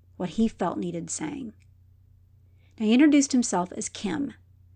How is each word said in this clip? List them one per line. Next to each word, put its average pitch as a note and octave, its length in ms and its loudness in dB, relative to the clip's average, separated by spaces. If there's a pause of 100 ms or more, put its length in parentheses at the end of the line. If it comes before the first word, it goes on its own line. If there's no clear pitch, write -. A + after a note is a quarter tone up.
(160)
what F#3 140 -6
he A3+ 180 0
felt - 300 -4
needed E3+ 320 -6
saying. C4+ 420 -8 (1300)
Now, A3 80 -2
he A3 80 6
introduced C#4+ 380 6
himself F#3+ 400 0
as - 160 -8
Kim, A3+ 460 -6 (420)